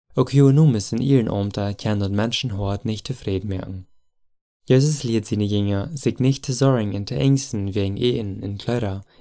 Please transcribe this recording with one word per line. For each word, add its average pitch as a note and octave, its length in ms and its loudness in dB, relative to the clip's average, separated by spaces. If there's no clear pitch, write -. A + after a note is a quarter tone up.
Auch C3 160 0
hier C#3 200 6
nun D3+ 200 6
müssen A2+ 260 -2
in A#2+ 60 -2
ihren C3+ 240 4
Ämtern G2+ 500 -2
kann G#2+ 220 0
das G2+ 100 0
Menschenhort G2+ 760 -2
nicht A2 200 -6
zufrieden G2 440 -4
merken. F#2 360 -8
Jesus C#3 360 4
lehrt A2+ 220 0
seine G#2 180 0
Jünger, G2+ 500 -2
sich C3 260 -2
nicht C3+ 240 2
zu C3+ 100 -4
sorgen A#2+ 420 2
und G2+ 140 -6
zu B2 60 -6
ängsten C3 600 0
wegen G2 220 -2
Ehen A2 440 -2
und G2+ 180 -8
Kleider, G#2 440 -4